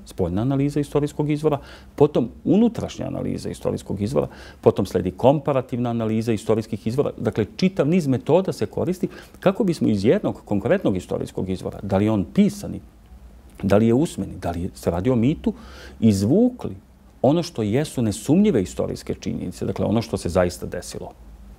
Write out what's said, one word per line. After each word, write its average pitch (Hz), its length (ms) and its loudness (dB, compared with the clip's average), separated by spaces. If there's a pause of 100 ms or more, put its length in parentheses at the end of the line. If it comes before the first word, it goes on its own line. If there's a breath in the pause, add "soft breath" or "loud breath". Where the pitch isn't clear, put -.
spoljna 90 360 -2
analiza 139 380 0
istorijskog 147 500 -2
izvora, 147 300 0 (360 loud breath)
potom 147 340 4 (140)
unutrašnja 156 640 2
analiza 90 420 -6
istorijskog - 520 -4
izvora, 131 260 0 (340 loud breath)
potom 110 240 4
sledi 92 260 0
komparativna 127 800 2
analiza 113 440 0
istorijskih 107 540 -2
izvora. 131 300 0
Dakle, 110 280 0 (100)
čitav 185 320 2
niz 165 200 2
metoda 151 460 2
se - 120 -6
koristi 165 420 -4 (320 loud breath)
kako 196 240 2
bismo 165 240 0
iz 104 180 2
jednog 151 400 2
konkretnog 110 520 0
istorijskog 90 520 -6
izvora, - 320 -6
da 98 160 0
li 101 80 2
je 110 60 2
on 101 220 0
pisani, - 480 0 (840)
da 95 140 6
li 113 100 6
je 117 60 4
usmeni, 98 480 -2
da 90 100 -4
li 85 220 -4
se - 180 -4
radi 90 180 0
o 131 60 4
mitu, 147 380 0 (460 loud breath)
izvukli 117 760 2 (460)
ono 156 220 4
što - 180 -6
jesu 123 400 -2
nesumnjive 143 600 2
istorijske 95 520 -6
činjenice, 87 520 -8
dakle 98 200 -2
ono 104 160 2
što 101 160 -4
se 95 120 -6
zaista 90 360 0
desilo - 460 -10 (460)